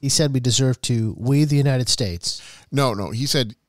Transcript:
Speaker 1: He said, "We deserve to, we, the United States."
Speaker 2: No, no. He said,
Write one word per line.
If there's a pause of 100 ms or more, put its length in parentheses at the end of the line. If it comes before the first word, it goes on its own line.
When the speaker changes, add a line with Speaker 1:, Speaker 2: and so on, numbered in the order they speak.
Speaker 1:
He
said,
"We
deserve
to,
we,
the
United
States." (320)
Speaker 2:
No,
no.
He
said, (140)